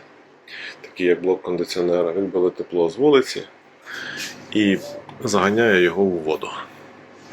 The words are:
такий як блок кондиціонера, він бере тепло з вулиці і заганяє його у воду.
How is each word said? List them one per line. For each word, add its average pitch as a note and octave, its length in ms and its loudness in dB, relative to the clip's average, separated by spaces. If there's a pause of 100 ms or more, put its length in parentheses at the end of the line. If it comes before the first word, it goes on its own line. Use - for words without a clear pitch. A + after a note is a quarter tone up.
(800)
такий - 260 -4
як E2+ 140 4
блок F#2 200 0
кондиціонера, F2 720 0
він F#2+ 160 -2
бере F2+ 220 0
тепло F2 400 -2
з E2+ 80 -10
вулиці C#3 460 2 (1080)
і G2+ 280 2 (440)
заганяє G#2 580 4
його F2 220 2
у F2+ 160 0
воду. D#2 300 -4 (840)